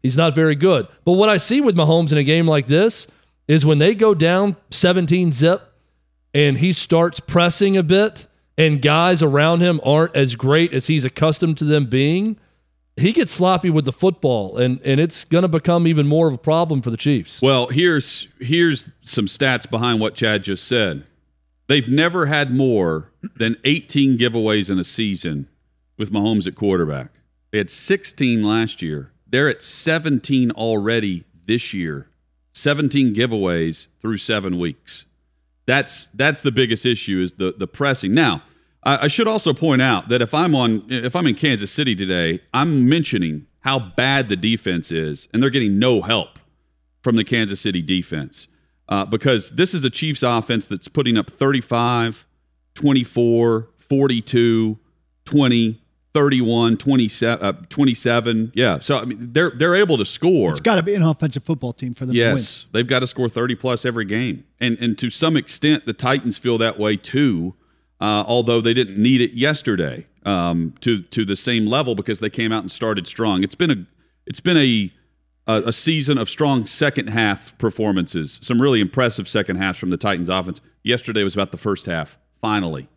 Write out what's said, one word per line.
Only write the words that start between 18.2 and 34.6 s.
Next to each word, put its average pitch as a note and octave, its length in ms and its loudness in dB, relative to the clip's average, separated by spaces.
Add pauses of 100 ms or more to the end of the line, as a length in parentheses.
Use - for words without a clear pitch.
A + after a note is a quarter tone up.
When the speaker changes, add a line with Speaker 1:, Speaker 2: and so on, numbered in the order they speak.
Speaker 2:
here's D#3 520 0 (120)
some - 240 -4
stats B2+ 440 -2
behind A#2 300 0
what G#2+ 140 -2
Chad G#2+ 300 0
just F#2+ 200 -6
said. F#2+ 420 -2 (600)
They've C3 200 2
never D#3+ 380 2
had C#3+ 280 -2
more F#2+ 580 0 (240)
than A2+ 260 -2
eighteen C#3 560 2
giveaways A2 500 0
in F#2+ 120 0
a F2 40 -4
season E2+ 640 -6 (540)
with G#2 120 -6
Mahomes G#2 360 0
at F2+ 80 -12
quarterback. D#2+ 560 -2 (400)
They G#2+ 60 -2
had G2 120 -4
sixteen B2+ 720 -2
last A2 400 -2
year. D2+ 300 -8 (160)
They're C#3 200 0
at - 140 -6
seventeen C#3+ 880 -2
already G#2+ 760 -2 (220)
this A#2 260 -2
year. D#2+ 360 -8 (440)
Seventeen C#3+ 640 0
giveaways F#2+ 720 -2 (140)
through A2 160 -6
seven F#2+ 420 -4
weeks. - 460 -8 (600)